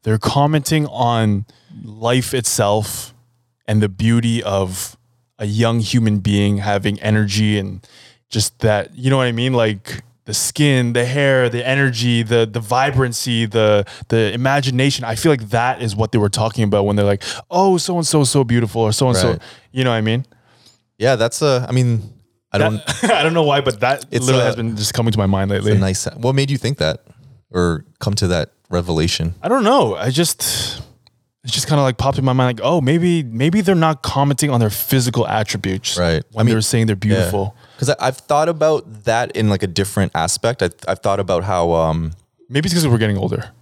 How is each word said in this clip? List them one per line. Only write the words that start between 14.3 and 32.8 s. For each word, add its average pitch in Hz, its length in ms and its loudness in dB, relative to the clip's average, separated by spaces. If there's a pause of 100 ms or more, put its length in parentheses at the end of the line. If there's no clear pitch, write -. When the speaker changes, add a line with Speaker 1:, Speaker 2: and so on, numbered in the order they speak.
Speaker 1:
imagination. 131 720 0
I 113 100 -4
feel 160 160 2
like 113 180 -2
that 120 340 -2
is 104 120 -4
what 110 160 0
they 120 60 0
were 104 120 2
talking 113 340 -2
about 101 240 2
when 104 80 2
they're 104 100 2
like, 101 160 0 (300)
"Oh, 185 260 4
so-and-so 165 440 0
is 127 100 2
so 139 120 4
beautiful," 117 380 0
or 107 100 2
"So-and-so," 92 420 2
Speaker 2:
Right. 80 80 -6 (300)
Speaker 1:
you 127 120 -2
know 127 80 2
what 113 60 2
I 110 40 0
mean? 113 240 -2 (720)
Speaker 2:
Yeah, 127 180 2
that's 113 280 0
a, 127 260 2
I - 20 -4
mean, 120 400 0 (400)
I 101 60 -2
Speaker 1:
That 107 120 2 (340)
Speaker 2:
don't 233 80 2
Speaker 1:
<laughs> - 0 -
I 170 100 2
don't 160 140 0
know 165 80 4
why, 143 180 2
but 120 200 -2
that 131 280 -2
Speaker 2:
It's 123 160 -2
Speaker 1:
literally 127 200 4
Speaker 2:
a, - 20 2
Speaker 1:
has 117 80 0
been 113 200 -4
just 107 200 -4
coming 117 160 0
to 107 80 0
my 98 80 0
mind 98 240 0
Speaker 2:
it's 101 120 -2
Speaker 1:
lately. 104 140 2
Speaker 2:
a - 20 4
nice, 95 260 0 (120)
what 123 160 -2
made 139 160 0
you 139 80 -2
think 131 220 -4
that 78 240 -2 (480)
or 87 340 -2 (140)
come 101 160 -2
to 101 140 0
that 85 200 -2 (220)
revelation? 85 720 -2
Speaker 1:
I - 40 -4
don't 254 160 0
know. 196 320 2
I 98 140 -2
just, - 720 -4 (640)
it 123 80 -8
just - 160 -4
kinda, 143 160 2
like, 127 140 0
popped 139 200 0
in 135 80 -2
my 127 80 2
mind, 123 240 2
like, 113 100 -6
"Oh, 165 140 2